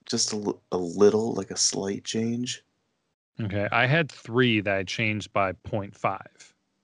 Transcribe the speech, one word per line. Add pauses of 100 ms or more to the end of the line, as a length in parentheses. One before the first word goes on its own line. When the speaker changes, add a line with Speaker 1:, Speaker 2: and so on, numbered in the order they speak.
Speaker 1:
just
a
li-, (120)
a
little,
like,
a
slight
change. (760)
Speaker 2:
Okay,
I
had
three
that
I
changed
by
point
five. (300)